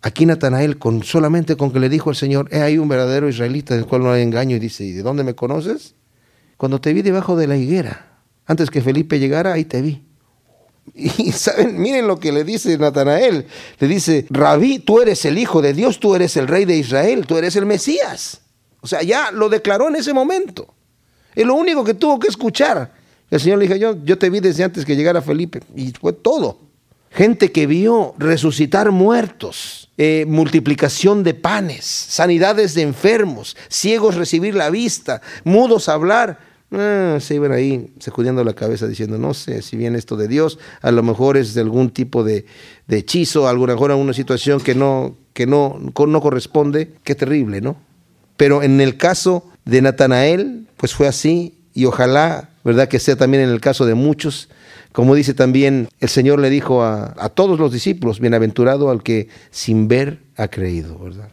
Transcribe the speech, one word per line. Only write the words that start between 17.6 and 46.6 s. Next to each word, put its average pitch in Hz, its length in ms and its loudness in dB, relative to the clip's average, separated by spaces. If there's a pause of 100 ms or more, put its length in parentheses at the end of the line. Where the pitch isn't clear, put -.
Mesías". 220 720 -4 (400)
O - 60 -18
sea, 165 160 -4
ya 226 280 0
lo 214 180 0
declaró 214 400 0
en 302 80 -2
ese 285 180 -2
momento. 349 600 -4 (600)
Es 226 120 2
lo 254 80 2
único 320 300 0
que 214 100 0
tuvo 285 240 2
que 226 100 0
escuchar. 190 680 -2 (320)
El 156 80 0
Señor 180 200 2
le 202 80 2
dijo, 185 100 0
"Yo, 208 260 -2
yo 170 160 0
te 185 120 0
vi 202 100 -2
desde 180 240 0
antes 180 200 -6
que 143 120 -2
llegara 165 260 0
Felipe", 156 380 -6 (160)
y 131 160 -8
fue 175 200 -4
todo. 185 460 -2 (540)
Gente 214 380 2
que 151 160 0
vio 190 520 0
resucitar 156 720 0
muertos, - 1080 -2
eh, 156 300 2
multiplicación 156 960 2
de 170 100 2
panes, 180 500 -6
sanidades 180 920 0
de 165 80 0
enfermos, 156 760 -2 (120)
ciegos 214 460 0
recibir 175 400 -2
la 160 160 0
vista, 208 500 -4 (240)
mudos 220 440 4
hablar. 180 500 0 (340)
Ah, 196 480 0
se 143 140 -6
iban 143 160 0
ahí 131 480 -2
sacudiendo 123 460 -2
la 110 80 0
cabeza 110 340 -4
diciendo, 107 320 -6
"No 139 160 -4
sé 123 280 -10
si - 140 -12
viene 117 220 -4
esto 113 180 -8
de 107 120 -4
Dios, 151 300 -2 (240)
a 123 100 2
lo 117 100 4
mejor 120 340 2
es 113 180 0
de 120 80 0
algún 117 280 0
tipo 127 320 -2
de, 107 240 -2 (400)
de 107 120 0
hechizo, 151 500 0
a 123 40 2
lo 127 140 2
mejor 123 240 2
a 143 60 2
una 139 160 0
situación 131 480 -2
que 131 160 0
no, 131 400 0 (160)
que 123 140 -4
no, 139 340 0 (120)
co-, 143 140 2
no 156 140 2
corresponde". 147 840 0